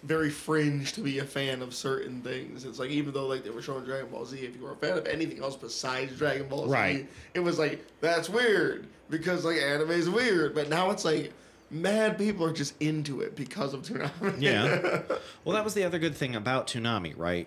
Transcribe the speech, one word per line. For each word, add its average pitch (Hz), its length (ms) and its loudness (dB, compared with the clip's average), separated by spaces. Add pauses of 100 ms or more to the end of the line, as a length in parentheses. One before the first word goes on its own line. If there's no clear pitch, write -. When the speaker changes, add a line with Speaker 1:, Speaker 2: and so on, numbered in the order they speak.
Speaker 1:
very 156 260 2
fringe 147 640 0
to - 80 -6
be 139 200 -2
a 147 40 -2
fan 135 380 -2
of 123 120 -10
certain 135 460 -2
things. 127 460 -8
It's 113 120 -12
like, 131 120 -4
even 147 240 0
though, 135 120 -2
like, 131 180 -2
they 104 60 -8
were 117 120 -8
showing 135 220 -6
Dragon 127 260 -6
Ball 123 160 -8
Z, 131 100 -12
if 123 200 -10
you 127 60 -14
were 135 100 -10
a - 40 -14
fan 175 220 0
of - 80 -4
anything 151 360 -2
else 135 140 -4
besides 131 640 -4
Dragon 139 300 0
Ball 135 180 -4
Z, 139 80 4
Speaker 2:
Right. 113 340 2 (240)
Speaker 1:
it 180 80 0
was 170 180 2
like, 151 280 0 (160)
"That's 165 260 2
weird," 196 580 4 (220)
because, 160 380 0
like, 165 100 2
anime 147 360 2
is 170 180 4
weird. 196 440 4
But 147 140 0
now 180 220 4
it's 208 160 0
like, 147 260 2 (360)
mad 202 480 2
people 196 300 2
are 156 60 2
just 143 280 -2
into 151 420 0
it 90 120 -6
because 143 400 -4
of 135 80 -8
Toonami. 180 580 -4
Speaker 2:
Yeah. 135 680 4
Speaker 1:
<laughs> - 40 -2 (340)
Speaker 2:
Well, 175 100 0
that 214 100 2
was 208 100 -4
the 196 100 2
other 175 160 0
good 156 160 0
thing 127 200 -2
about 123 300 0
Toonami, 113 500 -2
right, 87 300 -2